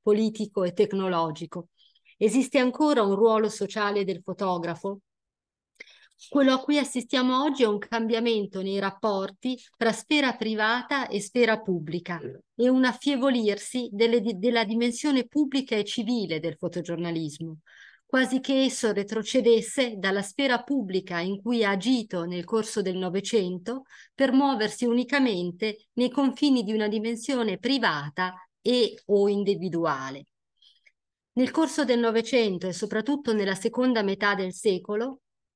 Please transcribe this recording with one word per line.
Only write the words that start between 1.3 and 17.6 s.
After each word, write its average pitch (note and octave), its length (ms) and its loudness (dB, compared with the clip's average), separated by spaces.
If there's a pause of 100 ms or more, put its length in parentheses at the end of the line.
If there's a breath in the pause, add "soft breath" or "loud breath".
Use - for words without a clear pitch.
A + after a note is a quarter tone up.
Esiste B3+ 420 2
ancora B3+ 440 2
un G3 120 2
ruolo A3 320 4
sociale G3+ 560 -2
del F3+ 180 -4
fotografo? F3+ 800 -4 (1300 loud breath)
Quello C4+ 240 4
a B3+ 60 2
cui D4 200 0
assistiamo B3+ 640 -2
oggi C#4 180 0
è A#3 60 4
un G#3 100 0
cambiamento A3+ 840 -2
nei G3 160 -2
rapporti G3 760 -4 (220 loud breath)
tra A3+ 140 2
sfera C4 420 0
privata A#3 720 -2
e G3+ 140 -4
sfera A3 400 2
pubblica E3 580 -4 (360)
e A#3+ 140 4
un C4 160 6
affievolirsi B3 1040 0
delle A#3 280 4
di-, G3+ 200 -4
della A#3 240 2
dimensione A#3+ 640 0
pubblica C4+ 480 0
e G#3 80 0
civile G#3 560 -2
del D#3+ 180 -6
fotogiornalismo, E3 1000 -6 (440 loud breath)